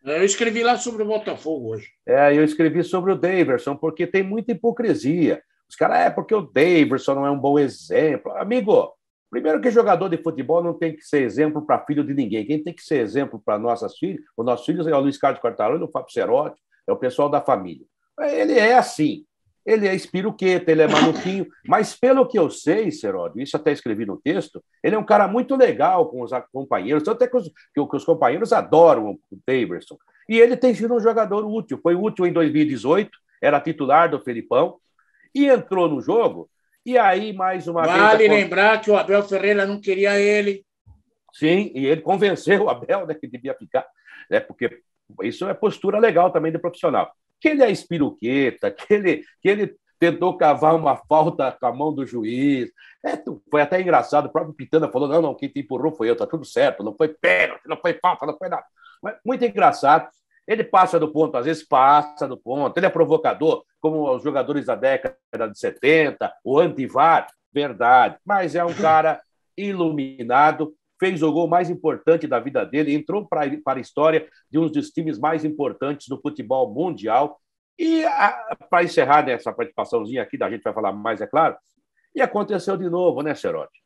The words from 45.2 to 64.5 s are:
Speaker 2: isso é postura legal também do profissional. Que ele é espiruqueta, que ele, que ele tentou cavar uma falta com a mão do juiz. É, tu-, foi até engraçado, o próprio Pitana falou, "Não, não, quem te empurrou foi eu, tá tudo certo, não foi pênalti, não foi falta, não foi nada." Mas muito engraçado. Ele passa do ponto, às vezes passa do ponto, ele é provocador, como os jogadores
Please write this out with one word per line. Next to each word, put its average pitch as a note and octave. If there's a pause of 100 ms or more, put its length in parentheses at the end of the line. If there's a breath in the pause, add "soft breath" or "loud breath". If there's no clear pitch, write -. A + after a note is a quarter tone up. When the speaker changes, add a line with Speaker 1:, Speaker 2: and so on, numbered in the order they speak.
Speaker 2:
isso A#2
é F#3+
postura G3+
legal F#3
também D#3+
do E3
profissional. D#3+ (260)
Que D#4
ele C#4+
é A3+
espiruqueta, C3+
que -
ele, F#3+ (180 loud breath)
que F#3
ele G#3 (240)
tentou E3+
cavar D#3
uma D#3
falta D#3
com -
a A#2
mão D3
do C3+
juiz. A#2+ (320 soft breath)
É, -
tu-, -
foi D3
até F3+
engraçado, D3
o -
próprio D#3+
Pitana D3+
falou, C#3+
"Não, D#3
não, C#3+
quem C#3
te C#3+
empurrou C3+
foi A#2
eu, A#2+
tá G#2+
tudo E3
certo, C3
não G#2
foi D#3
pênalti, F3
não D#3
foi -
falta, -
não D3+
foi -
nada." - (400 soft breath)
Mas G#3
muito B3
engraçado. D#3+ (400)
Ele -
passa F3+
do D#3
ponto, D3+
às B2
vezes D#3
passa C#3+
do C3
ponto, C3+
ele F3+
é F3+
provocador, D#3 (180)
como D3+
os B2
jogadores C3+